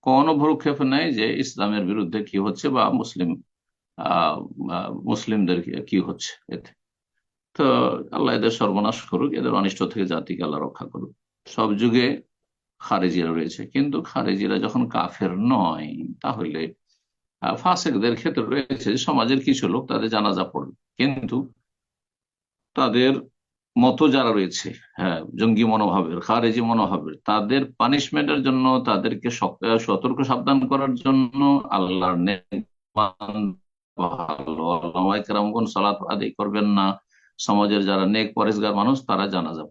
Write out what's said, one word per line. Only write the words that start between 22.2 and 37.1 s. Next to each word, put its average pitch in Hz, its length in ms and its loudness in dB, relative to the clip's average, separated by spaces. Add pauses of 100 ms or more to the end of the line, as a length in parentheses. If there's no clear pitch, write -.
তাদের 131 580 2 (460)
মতো 131 320 6
যারা 127 220 4
রয়েছে, 92 420 -2 (220)
হ্যাঁ, 90 260 -2 (180)
জঙ্গি 113 240 4
মনোভাবের, 95 560 2
খারেজি 117 420 2
মনোভাবের, 95 540 0 (100)
তাদের 107 520 0
পানিশমেন্টের 143 680 2
জন্য 131 420 4
তাদেরকে 113 440 0
সক-, 113 480 0
সতর্ক 120 460 0
সাবধান 127 440 2
করার 135 280 0
জন্য 135 720 2
আল্লাহর 92 460 0
নেক 95 500 -2 (300)
বান্দা, 101 1120 -4
ভালো 80 580 -6
ওলামায়ে 87 580 -2
কেরামগণ 107 420 0
সালাত 101 300 0
আদায় 107 420 -4
করবেন 104 280 0
না, 98 340 2 (380)